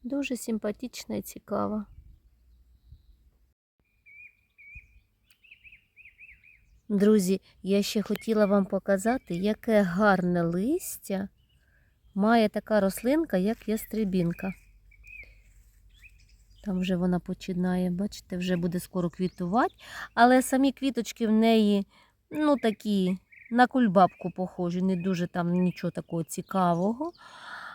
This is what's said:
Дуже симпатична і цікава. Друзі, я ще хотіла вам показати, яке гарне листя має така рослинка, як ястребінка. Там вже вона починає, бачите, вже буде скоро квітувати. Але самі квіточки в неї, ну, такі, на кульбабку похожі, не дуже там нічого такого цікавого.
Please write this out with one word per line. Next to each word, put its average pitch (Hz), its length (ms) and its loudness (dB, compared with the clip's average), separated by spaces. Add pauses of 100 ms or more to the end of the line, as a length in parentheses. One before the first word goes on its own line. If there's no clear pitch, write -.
Дуже 262 340 -4
симпатична 220 760 -8
і 208 60 -6
цікава. 208 640 -6 (4000)
Друзі, 202 520 2 (200)
я 196 220 0
ще - 180 -2
хотіла 214 440 0
вам 196 200 2
показати, 196 680 -2
яке 208 460 0
гарне 180 600 2
листя 196 880 -4 (840)
має 214 340 4
така 214 300 0
рослинка, 233 580 0
як 202 300 -2
ястребінка. 190 880 -2 (2000)
Там 185 160 -4
вже 185 160 0
вона 180 240 0
починає, 180 720 -2
бачите, 185 460 -6
вже 185 180 -2
буде 175 240 -2
скоро 175 300 -4
квітувати. 185 680 -2 (380)
Але 254 280 6
самі 262 300 2
квіточки 233 560 -4
в 208 40 2
неї, 220 560 4 (440)
ну, 302 260 2
такі, 196 600 0 (340)
на 247 160 4
кульбабку 185 640 2
похожі, 180 500 -6
не 190 140 0
дуже 175 320 -2
там 175 240 -4
нічого 180 400 0
такого 165 320 -6
цікавого. 190 880 -2 (600)